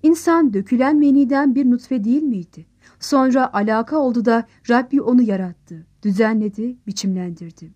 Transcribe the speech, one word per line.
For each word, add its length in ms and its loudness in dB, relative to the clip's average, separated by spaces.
"İnsan 500 2
dökülen 440 0
meniden 580 2
bir 160 2
nutfe 320 -2
değil 200 0
miydi? 420 -6
Sonra 540 0
alaka 440 -2
oldu 280 -2
da 220 0
Rabbi 320 0
onu 200 2
yarattı, 680 -6
düzenledi, 760 -2
biçimlendirdi." 880 -8